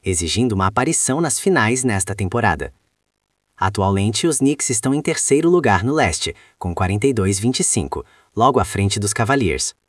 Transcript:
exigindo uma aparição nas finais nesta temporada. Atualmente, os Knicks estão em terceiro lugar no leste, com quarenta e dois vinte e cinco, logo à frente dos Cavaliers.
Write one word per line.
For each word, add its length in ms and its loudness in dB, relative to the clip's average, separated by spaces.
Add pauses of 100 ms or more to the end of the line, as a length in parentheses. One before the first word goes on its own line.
exigindo 520 0
uma 140 2
aparição 520 0
nas 180 -2
finais 460 2
nesta 320 -2
temporada. 580 0 (840)
Atualmente, 680 0
os 120 0
Knicks 320 0
estão 240 -2
em 80 -2
terceiro 480 0
lugar 340 2
no 100 0
leste, 400 -2 (240)
com 160 -6
quarenta 320 -2
e 60 4
dois 260 0
vinte 220 -2
e 40 -2
cinco, 420 -4 (280)
logo 240 4
à 60 2
frente 380 -2
dos 100 -2
Cavaliers. 640 -2 (140)